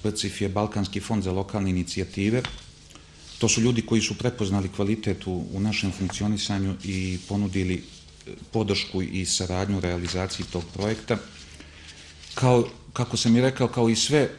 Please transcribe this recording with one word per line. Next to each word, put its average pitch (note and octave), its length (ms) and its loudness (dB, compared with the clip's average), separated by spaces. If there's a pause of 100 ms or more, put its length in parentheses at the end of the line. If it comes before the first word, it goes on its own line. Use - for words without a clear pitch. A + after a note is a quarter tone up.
B G#2+ 80 2
C - 160 -2
I - 20 0
F - 120 -4
je G2+ 80 2
Balkanski G2+ 500 0
fond G#2 240 -2
za F#2 80 0
lokalne G2 380 0
inicijative. G2 720 0 (960)
To A2+ 100 4
su A2+ 120 2
ljudi A#2 200 4
koji G#2+ 200 4
su G#2 160 -2
prepoznali G2+ 520 0
kvalitet G2+ 580 -2
u, F2+ 160 -2 (100)
u F#2+ 60 -4
našem G#2 320 0
funkcionisanju G2 920 0
i F#2 440 -2
ponudili, F#2+ 480 0
e, - 560 -12 (200)
podršku G2+ 500 0
i F#2 240 -2
saradnju F#2+ 520 0
u F2+ 40 0
realizaciji F2 680 -2
tog F2 120 -4 (100)
projekta. G#2+ 440 -2 (1160)
Kao, B2 320 6 (260)
kako A#2+ 240 -2
sam A2+ 180 6
i B2 60 6
rekao, C3 260 2
kao A#2 220 2
i A2+ 60 4
sve C3+ 440 4